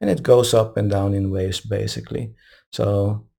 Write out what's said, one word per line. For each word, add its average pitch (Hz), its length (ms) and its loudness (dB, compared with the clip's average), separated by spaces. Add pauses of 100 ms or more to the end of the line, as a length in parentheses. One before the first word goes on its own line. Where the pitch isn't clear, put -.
and - 100 -2
it - 120 0
goes 123 300 4
up 110 240 2
and 104 140 0
down 101 240 0
in 98 160 0
waves, 95 300 -4
basically. 107 760 -8 (380)
So 101 540 0 (120)